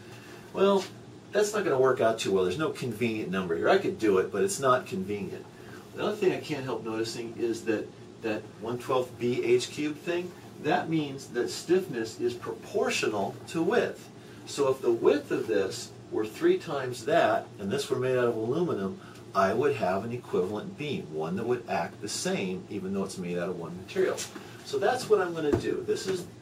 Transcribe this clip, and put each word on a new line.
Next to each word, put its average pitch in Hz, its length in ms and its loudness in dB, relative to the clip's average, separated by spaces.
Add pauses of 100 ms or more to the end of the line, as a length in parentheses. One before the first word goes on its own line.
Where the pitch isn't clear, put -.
(520)
Well, 196 320 6 (480)
that's 208 220 2
not 202 100 0
gonna 143 160 4
work 131 220 6
out 113 160 6
too - 140 0
well. 95 120 6
There's 87 140 0
no - 140 0
convenient 110 580 -2
number 95 260 0
here. - 140 2
I 196 80 8
could 113 220 0
do 104 180 6
it, 92 140 2
but 98 120 2
it's 98 160 0
not 127 280 4
convenient. 95 580 -6 (500)
The - 80 -4
other 208 120 0
thing 180 160 4
I 131 80 0
can't 135 240 -4
help 113 200 -4
noticing 113 540 -4
is 113 280 -2
that 107 220 0 (360)
that 107 180 -2 (200)
one 120 180 -4
twelfth 127 400 0
B 120 240 0
H 120 260 4
cubed 151 300 -4
thing, 175 320 -2 (320)
that 160 260 2
means 143 380 -2
that 113 240 -2
stiffness 120 680 0
is 120 140 0
proportional - 1000 -2 (140)
to 165 120 0
width. - 460 2 (380)
So 139 240 0
if 131 120 2
the 123 100 4
width - 380 4
of - 160 0
this 101 460 0 (180)
were 107 160 0
three 170 320 4
times 127 480 -4
that, - 400 4 (140)
and 98 120 -2
this - 160 -2
were 127 120 0
made 127 180 2
out 123 120 4
of 113 60 2
aluminum, 110 640 0 (360)
I 98 180 4
would 135 220 2
have - 280 0
an 117 80 -6
equivalent 98 640 -2
beam, 139 280 -4 (100)
one 80 220 -4
that 110 100 -4
would 123 240 0
act - 320 -4
the 104 80 -8
same 98 580 -4
even 95 240 -6
though 98 120 0
it's - 160 -8
made 87 180 -4
out 87 120 -2
of 87 100 -4
one 85 180 -8
material. - 400 0 (480)
So 135 140 -2
that's 247 280 2
what 202 140 6
I'm 170 140 -2
gonna 151 160 0
do. - 340 0
This - 220 -2
is, 185 180 -2 (160)